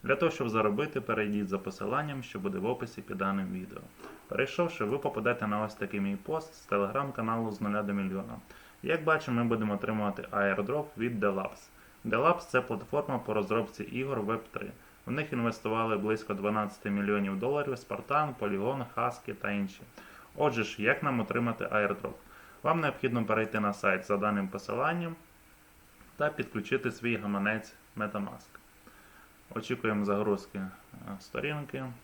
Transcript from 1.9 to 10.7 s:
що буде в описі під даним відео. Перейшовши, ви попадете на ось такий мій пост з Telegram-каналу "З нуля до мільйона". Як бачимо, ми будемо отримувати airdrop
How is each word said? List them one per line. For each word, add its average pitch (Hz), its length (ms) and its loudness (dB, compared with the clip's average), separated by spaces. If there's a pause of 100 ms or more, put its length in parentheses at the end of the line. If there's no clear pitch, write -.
що - 160 -10
буде 95 200 -2
в 95 80 -2
описі 123 360 -4
під 98 140 -8
даним 95 360 0
відео. 92 260 -8 (500)
Перейшовши, 165 560 0
ви 117 140 0
попадете 120 480 0
на 104 160 2
ось 107 120 -2
такий 101 260 -4
мій 98 160 0
пост 156 380 -4
з - 140 -20
Telegram-каналу 113 840 0
"З 101 100 -8
нуля 104 220 0
до 101 100 -2
мільйона". 98 440 -2 (460)
Як 156 220 0
бачимо, 151 320 2
ми 117 120 4
будемо 110 260 2
отримувати 104 480 0
airdrop 101 600 2 (140)